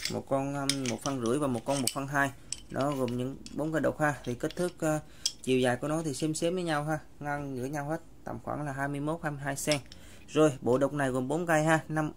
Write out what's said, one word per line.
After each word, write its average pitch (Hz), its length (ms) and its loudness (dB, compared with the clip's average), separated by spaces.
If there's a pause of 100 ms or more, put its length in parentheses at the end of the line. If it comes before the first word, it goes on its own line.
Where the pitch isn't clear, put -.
(140)
một 107 160 -4
con, 139 260 0
um, 139 340 -2
một 110 120 -2
phân 135 240 -2
rưỡi 123 140 2
và 147 80 0
một 120 180 0
con 139 160 0
một 120 120 0
phân 135 140 -4
hai. 139 240 2 (380)
Nó 131 220 0
gồm 127 260 -2
những 127 200 -4 (160)
bốn 156 180 -2
cái 156 100 0
đục 127 180 0
ha. 147 240 0
Thì 123 120 -2
kích 156 200 -4
thước, 175 260 -4
à, 156 180 2 (440)
chiều 131 160 4
dài 123 180 4
của 147 100 -4
nó 156 160 0
thì 151 100 -2
xem 156 200 0
xem 170 200 0
với 180 100 -2
nhau 151 200 0
ha, 156 160 0 (200)
ngang 143 380 -4
giữa 123 80 -4
nhau 143 200 -4
hết, 160 160 -2 (220)
tầm 117 200 -6
khoảng 131 220 -2
là 143 60 -4
hai 139 160 -2
mươi 143 120 -2
mốt, 156 240 -2
hai 151 80 -2
mươi 139 100 -8
hai 139 140 -2 (100)
cm. 147 200 2 (420)
Rồi, 147 340 6
bộ 123 160 6
đục 139 160 4
này 143 160 2
gồm 127 180 2
bốn 160 180 0
cây 156 180 6
ha, 160 240 6
năm, 156 300 0